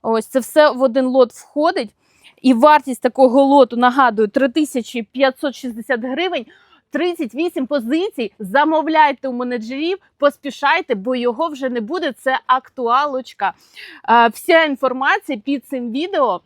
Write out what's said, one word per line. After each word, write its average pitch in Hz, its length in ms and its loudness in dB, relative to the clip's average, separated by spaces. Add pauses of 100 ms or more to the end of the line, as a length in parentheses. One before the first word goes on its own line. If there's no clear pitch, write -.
Ось, 226 240 -2
це - 120 -2
все 302 320 4
в 254 120 -4
один 262 240 0
лот 254 260 2
входить. 302 580 -4 (520)
І 254 120 4
вартість 277 480 4
такого 262 400 4
лоту, 269 340 4
нагадую, 240 520 2
три 262 200 0
тисячі 247 540 -4
п'ятсот 262 520 -2
шістдесят 233 500 -8
гривень, 294 420 -6 (440)
тридцять 320 440 -4
вісім 311 320 -4
позицій. 294 720 -4
Замовляйте 294 920 0
у 262 40 -6
менеджерів, 247 680 -6 (200)
поспішайте, 285 760 -2
бо 208 220 -6
його 240 320 -2
вже 269 200 -8
не 247 120 -4
буде, 285 320 -6
це 262 340 -4
актуалочка. 254 1040 -2 (560)
Е, 233 200 6
вся 330 360 2
інформація 269 760 -2
під 269 280 -6
цим 240 240 -8
відео. 277 560 -2